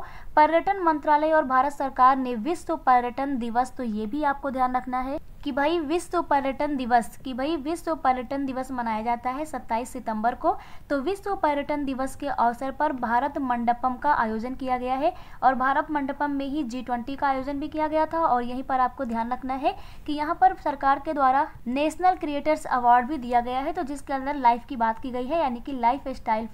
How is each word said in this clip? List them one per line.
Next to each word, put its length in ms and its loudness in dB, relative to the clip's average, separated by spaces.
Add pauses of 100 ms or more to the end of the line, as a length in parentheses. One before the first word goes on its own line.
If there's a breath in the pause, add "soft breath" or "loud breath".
(360 loud breath)
पर्यटन 460 4
मंत्रालय 500 4
और 120 6
भारत 280 2
सरकार 440 4
ने 180 -2
विश्व 420 -2
पर्यटन 640 2
दिवस, 380 0
तो 60 -4
ये 240 -2
भी 160 -2
आपको 280 0
ध्यान 260 0
रखना 220 -2
है 200 -4 (260)
कि 80 -4
भाई 260 2
विश्व 440 -2
पर्यटन 540 0
दिवस, 400 2
कि 180 -10
भाई 220 -2
विश्व 380 -4
पर्यटन 520 -2
दिवस 240 -6
मनाया 320 -4
जाता 280 -2
है 140 -4
सत्ताईस 440 -4
सितंबर 460 -2
को। 220 2 (340 loud breath)
तो 100 2
विश्व 360 -2
पर्यटन 480 0
दिवस 320 -4
के 120 -6
अवसर 420 0
पर 220 0
भारत 460 0
मंडपम 560 0
का 180 0
आयोजन 420 0
किया 240 -2
गया 160 -2
है 180 2 (300 loud breath)
और 120 6
भारत 360 2
मंडपम 400 -2
में 160 -2
ही 160 -2
जी 200 -6
ट्वेंटी 340 -4
का 120 0
आयोजन 320 -2
भी 80 -6
किया 200 -2
गया 180 2
था। 140 -2
और 220 4
यहीं 200 -4
पर 180 0
आपको 240 0
ध्यान 280 -2
रखना 220 -4
है 200 0 (320 loud breath)
कि 60 -4
यहाँ 280 -2
पर 140 8
सरकार 500 0
के 80 -4
द्वारा 340 4 (200)
नेशनल 480 2
क्रिएटर्स 520 0
अवार्ड 400 6
भी 120 -4
दिया 220 2
गया 200 -2
है, 120 -4
तो 100 -4
जिसके 300 -6
अंदर 220 -2
लाइफ 300 2
की 120 -8
बात 220 0
की 120 -6
गई 160 -4
है, 140 0
यानी 200 0
कि 140 -8
Lifestyle 800 0